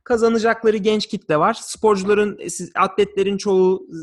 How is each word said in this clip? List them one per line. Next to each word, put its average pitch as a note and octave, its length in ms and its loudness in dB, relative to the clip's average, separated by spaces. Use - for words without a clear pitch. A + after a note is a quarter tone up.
kazanacakları A3+ 720 0
genç G#3+ 300 0
kitle E3 320 -2
var. G3 160 2
Sporcuların, G#3 840 0
e, - 120 -10
siz-, F3 240 -12
atletlerin G3 600 0
çoğu, F#3+ 500 0